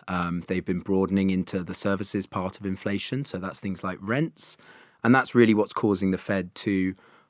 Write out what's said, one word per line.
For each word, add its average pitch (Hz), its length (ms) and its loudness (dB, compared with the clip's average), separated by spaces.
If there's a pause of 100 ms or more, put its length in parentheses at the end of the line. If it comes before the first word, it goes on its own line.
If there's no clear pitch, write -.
Um, 87 400 -2
they've 92 180 -2
been 90 140 -2
broadening 95 520 2
into 92 340 -2
the 87 100 -6
services 98 500 -2
part 92 320 -6
of 101 80 -10
inflation. 101 600 -4
So - 140 -8
that's 92 200 -8
things 95 240 -6
like 92 180 -6
rents. 127 560 -4 (460)
And 113 100 4
that's 131 220 4
really 113 200 8
what's 104 180 2
causing 98 400 2
the 90 40 0
Fed 92 380 -4
to 95 400 0 (360)